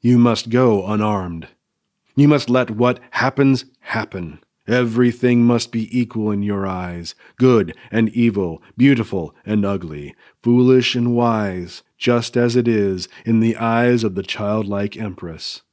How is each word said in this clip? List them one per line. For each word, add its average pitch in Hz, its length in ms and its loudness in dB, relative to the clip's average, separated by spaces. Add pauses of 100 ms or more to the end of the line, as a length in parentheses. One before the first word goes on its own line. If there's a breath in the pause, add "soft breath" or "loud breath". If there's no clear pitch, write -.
you 120 180 4
must 120 320 2
go 113 360 2
unarmed. 98 600 -4 (680)
You 143 140 4
must 147 220 2
let 123 200 2
what 117 300 0 (100)
happens 135 540 0 (160)
happen. 90 600 -10 (260)
Everything 120 800 2
must 120 280 2
be 113 260 -6
equal 110 320 -4
in 101 120 -4
your 101 240 -4
eyes, 90 480 -8 (220 soft breath)
good 120 380 2 (160 loud breath)
and 110 200 0
evil, 101 520 -2 (140 soft breath)
beautiful 113 580 0 (120)
and 104 180 0
ugly, 85 500 -6 (280 soft breath)
foolish 123 520 4
and 120 200 -2
wise, 107 680 -2 (140)
just 120 400 -2
as 120 180 0
it 120 140 2
is 98 400 -2 (160 loud breath)
in 113 160 2
the 113 160 0
eyes 117 480 2
of 101 100 -4
the 95 80 -6
childlike 101 760 -4
empress. 90 640 -12 (100)